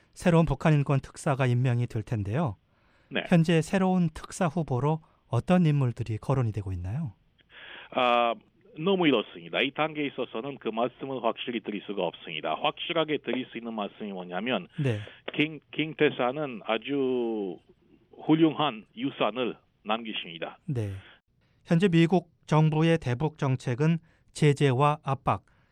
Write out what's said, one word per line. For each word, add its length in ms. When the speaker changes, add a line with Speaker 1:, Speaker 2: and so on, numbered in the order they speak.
Speaker 1:
새로운 340
북한 280
인권 260
특사가 460
임명이 400
될 160
텐데요. 540
Speaker 2:
네. 180
Speaker 1:
현재 340
새로운 480
특사 360
후보로 540
어떤 380
인물들이 520
거론이 340
되고 200
있나요? 400
Speaker 2:
아, 440
너무 300
이렇습니다. 540
이 80
단계에 360
있어서는 520
그 100
말씀을 560
확실히 360
드릴 260
수가 180
없습니다. 500
확실하게 640
드릴 280
수 120
있는 160
말씀이 380
뭐냐면, 560
Speaker 1:
네. 160
Speaker 2:
킹, 260
킹 240
특사는 680
아주 920
훌륭한 600
유산을 600
남기십니다. 840
Speaker 1:
네. 240
현재 240
미국 400
정부의 520
대북 400
정책은 600
제재와 720
압박, 380